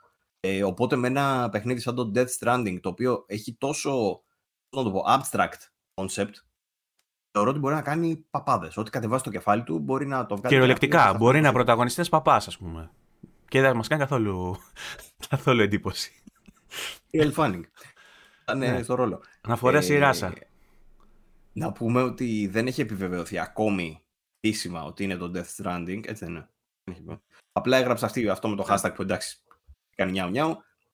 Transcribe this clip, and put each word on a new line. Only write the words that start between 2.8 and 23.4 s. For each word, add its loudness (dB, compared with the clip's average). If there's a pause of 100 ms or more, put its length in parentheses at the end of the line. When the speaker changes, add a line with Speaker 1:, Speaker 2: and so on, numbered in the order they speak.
Speaker 1:
το -6
οποίο -2
έχει -8
τόσο, -4 (760)
πώς -4
να 0
το -
πω, -2
abstract 2 (360)
concept, -4 (1000)
θεωρώ 2
ότι -2
μπορεί 0
να 0
κάνει -2
παπάδες. -2
Ό,τι -4
κατεβάσει -2
το -6
κεφάλι 2
του -4
μπορεί -2
να -4
το -4
βγάλει 2
Speaker 2:
Κυριολεκτικά, 6
Speaker 1:
και 8
να 6
πει, -2
Speaker 2:
μπορεί 6
να 6
Speaker 1:
Θα 6
Speaker 2:
πρωταγωνιστές 2
παπάς, 4
ας -14
πούμε. -12 (580)
Και 4
δεν 6
μας -2
κάνει 0
καθόλου, -2 (280)
<laughs> -16
καθόλου 2
εντύπωση. -2 (880)
Speaker 1:
Η 0
Elle 2
Fanning. 0 (840)
Θα -4
είναι 0
Speaker 2:
Ναι. -2
Speaker 1:
στο -4
ρόλο. 0 (260)
Speaker 2:
Να 2
φορέσει 2
η 4
Speaker 1:
Ε, 4
Speaker 2:
ράσα. 2 (1200)
Speaker 1:
να -6
πούμε 0
ότι -2
δεν -2
έχει -4
επιβεβαιωθεί -4
ακόμη -4 (380)